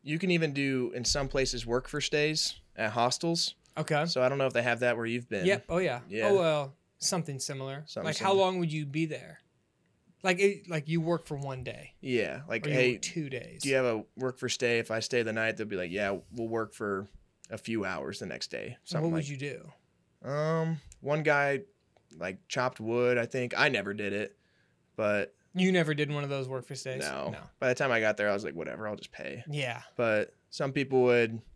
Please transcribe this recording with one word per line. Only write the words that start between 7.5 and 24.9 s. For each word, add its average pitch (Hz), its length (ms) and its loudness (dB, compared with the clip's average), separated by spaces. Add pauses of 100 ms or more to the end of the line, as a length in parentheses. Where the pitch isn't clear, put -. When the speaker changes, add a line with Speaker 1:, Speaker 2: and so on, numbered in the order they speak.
Speaker 1:
Something - 200 -8
Speaker 2:
Like, 156 100 -2
how 190 140 2
Speaker 1:
similar. 196 140 6
Speaker 2:
long 185 140 2
would 160 140 0
you 151 120 -2
be 156 200 0
there? 143 340 -10 (840)
Like, 185 160 2
it, 202 300 2
like, 151 180 -2
you 165 140 2
work 165 240 2
for 151 120 -6
one 135 260 -6
day. - 360 -10
Speaker 1:
Yeah, 113 480 0
like, 113 200 -4
Speaker 2:
Or - 20 0
you 147 60 2
Speaker 1:
"Hey, 127 180 6
Speaker 2:
work 101 80 -6
two 151 280 -6
days. - 340 -10
Speaker 1:
do 139 60 -2
you 135 60 4
have 127 100 4
a 110 180 0 (140)
work 127 200 -4
for 123 120 -4
stay?" 120 300 0
If 113 120 -4
I 113 80 0
stay 120 240 0
the 110 100 -2
night, 110 240 0
they'll 107 100 -4
be 101 80 -4
like, 90 160 -2
"Yeah, 98 260 0 (140)
we'll 117 160 -6
work 113 260 -2
for 98 340 -4 (420)
a 110 80 -8
few 110 280 -2
hours 87 340 -6
the 107 80 -8
next - 240 -8
day." 53 160 -6
Speaker 2:
And 123 160 -12
Speaker 1:
Something 165 280 -2
Speaker 2:
what 165 60 0
would 151 60 -2
Speaker 1:
like 139 60 -8
Speaker 2:
you 143 80 -8
do? 143 340 -10 (580)
Speaker 1:
Um, 160 500 0 (200)
one 151 240 0
guy, 143 380 4 (560)
like, 92 300 -8
chopped 127 320 -2
wood, 120 380 2
I 117 80 0
think. 123 320 -4
I 143 120 6
never 101 260 0
did 101 180 -4
it, 104 240 -4 (580)